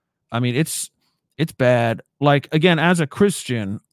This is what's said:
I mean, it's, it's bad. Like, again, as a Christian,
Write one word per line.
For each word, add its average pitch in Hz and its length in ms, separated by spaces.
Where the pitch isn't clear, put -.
I 117 120
mean, 123 140
it's, - 340
it's 160 160
bad. 120 480
Like, 143 320
again, 160 280
as 170 200
a 147 80
Christian, 117 720